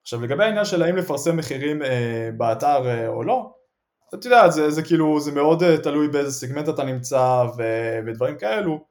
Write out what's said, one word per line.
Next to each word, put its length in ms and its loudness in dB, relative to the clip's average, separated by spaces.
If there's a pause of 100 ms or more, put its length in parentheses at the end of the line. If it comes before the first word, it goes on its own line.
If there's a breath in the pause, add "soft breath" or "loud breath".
עכשיו 200 -8
לגבי 220 0
העניין 220 0
של 180 0
האם 120 0
לפרסם 420 -2
מחירים, 460 -4
אה, 540 -2
באתר, 500 0
אה, 200 -2
או 160 -6
לא, 300 -2 (600)
את 120 -14
יודעת, 260 8
זה, 200 2
זה 120 -4
כאילו, 360 4
זה 120 -4
מאוד, 320 4
אה, 140 6
תלוי 300 0
באיזה 240 -2
סגמנט 380 -6
אתה 140 -4
נמצא 600 0 (140)
ו-, 500 -2
ודברים 300 -4
כאלו 540 -4